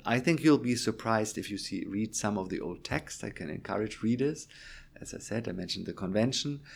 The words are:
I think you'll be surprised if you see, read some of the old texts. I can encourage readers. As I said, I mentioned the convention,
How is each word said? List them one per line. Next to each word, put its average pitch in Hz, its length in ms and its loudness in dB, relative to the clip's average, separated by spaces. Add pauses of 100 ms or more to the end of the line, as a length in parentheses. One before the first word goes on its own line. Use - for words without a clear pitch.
I 117 140 4
think 151 240 2
you'll 147 160 10
be 123 160 2
surprised 110 640 2
if 95 100 -6
you 101 80 -4
see, - 300 -6
read 107 280 -2
some 104 220 0
of 95 120 -2
the 98 100 -2
old 87 240 -6
texts. - 400 -6
I 107 80 -6
can - 180 -8
encourage 101 540 -4
readers. 127 440 0 (520)
As - 160 -12
I - 40 -8
said, 117 280 -4
I - 40 -4
mentioned 90 360 -6
the 90 60 -6
convention, 120 680 0 (140)